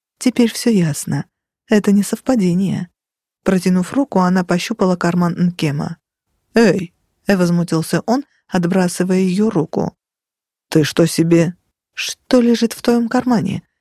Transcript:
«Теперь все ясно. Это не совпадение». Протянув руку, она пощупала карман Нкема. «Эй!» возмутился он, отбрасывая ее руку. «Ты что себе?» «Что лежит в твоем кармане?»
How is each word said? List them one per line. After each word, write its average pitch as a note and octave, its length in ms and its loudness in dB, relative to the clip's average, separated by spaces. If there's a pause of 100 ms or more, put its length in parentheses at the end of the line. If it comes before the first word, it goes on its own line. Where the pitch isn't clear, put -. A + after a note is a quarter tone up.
(180)
«Теперь A#3 340 0
все - 180 -2
ясно. D#3+ 540 -2 (440)
Это G#3 220 2
не G3+ 140 2
совпадение». F#3+ 840 -2 (520)
Протянув F#3 500 0
руку, C4+ 280 -2
она F3+ 240 2
пощупала F3+ 500 -2
карман F3 420 -2
Нкема. E3 600 -4 (580)
«Эй!» F#3+ 400 2 (320)
возмутился E3+ 800 0
он, C4 180 -2 (220)
отбрасывая F#3 720 0
ее F#3+ 320 0
руку. - 460 -4 (720)
«Ты D#3 160 2
что E3+ 220 2
себе?» E3+ 500 0 (360)
«Что - 480 -2
лежит A#3 320 2
в - 100 -16
твоем A#3+ 260 0
кармане?» B3 560 -2 (160)